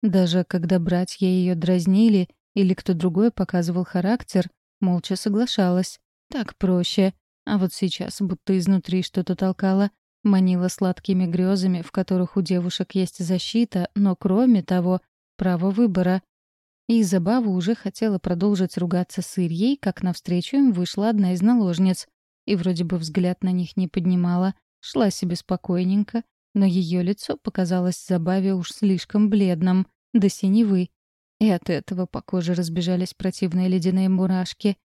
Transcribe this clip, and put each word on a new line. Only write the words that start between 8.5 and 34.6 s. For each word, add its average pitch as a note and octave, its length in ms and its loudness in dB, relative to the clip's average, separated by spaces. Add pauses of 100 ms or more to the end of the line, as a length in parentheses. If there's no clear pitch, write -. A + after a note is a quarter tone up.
изнутри F#3 460 0
что-то F3+ 320 -4
толкало, F#3+ 560 0 (320)
манила F#3 440 2
сладкими F#3 580 -2
грёзами, F3+ 560 0
в - 100 -14
которых F3+ 460 -2
у G3+ 40 0
девушек F3 540 -2
есть F#3 280 -4
защита, F#3 720 -2
но, G3 200 2
кроме G#3+ 480 2
того, F3+ 380 0 (360)
право F3+ 320 0
выбора. F#3 520 2 (680)
И A3+ 160 4
Забава G3 460 0
уже F#3 260 0
хотела G#3 420 -4
продолжить F#3 600 0
ругаться F3+ 440 -2
с - 160 -8
Ирьей, F#3 400 0
как - 260 -6
навстречу F3+ 540 -2
им C4+ 140 4
вышла F#3+ 380 -2
одна G3 240 2
из F3 80 -2
наложниц. F#3+ 680 2 (380)
И G3+ 100 0
вроде F3 300 -2
бы F3 120 -4
взгляд F3+ 460 -2
на F#3 80 0
них F3+ 240 -2
не F#3 140 -2
поднимала, F3+ 680 0 (240)
шла - 300 0
себе F3+ 260 -4
спокойненько, F#3 880 -2 (300)
но G3 120 2
её F3+ 360 0
лицо F#3+ 340 -4
показалось F3+ 720 -2
Забаве F#3 460 0
уж F3+ 180 -4
слишком G#3 580 0
бледным, F#3 580 2 (260)
до G3+ 160 4
синевы. G3 600 2 (500)
И G#3+ 100 4
от F3+ 200 0
этого F3+ 360 -2
по - 160 -10
коже F3+ 320 -2
разбежались F3+ 600 -2
противные F#3 540 -2
ледяные F#3 420 2
мурашки. F#3 760 0